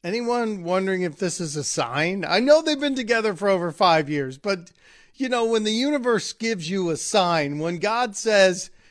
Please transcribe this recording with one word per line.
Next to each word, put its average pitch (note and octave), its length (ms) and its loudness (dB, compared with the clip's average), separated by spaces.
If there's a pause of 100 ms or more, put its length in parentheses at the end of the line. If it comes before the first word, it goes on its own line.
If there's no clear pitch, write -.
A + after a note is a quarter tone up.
Anyone A3+ 580 -2
wondering F#3 400 -2
if E3+ 140 -4
this F3+ 240 -4
is D3+ 160 -6
a C#3+ 80 -4
sign? D#3 600 -2
I F3+ 140 0
know C#4+ 220 6
they've D4+ 180 -2
been C#4 160 -2
together A3 400 -2
for G3+ 140 -2
over F3 240 0
five D#3+ 380 4
years, C3+ 260 -4
but, F#3 340 -6 (440)
you C4 160 -4
know, A#3 160 0
when A3+ 180 0
the G#3+ 80 0
universe B3 640 0
gives G3+ 340 -4
you F#3 220 -2
a D3+ 80 -2
sign, E3 600 0
when E3+ 200 -4
God G#3+ 360 -2
says, F#3+ 560 4 (200)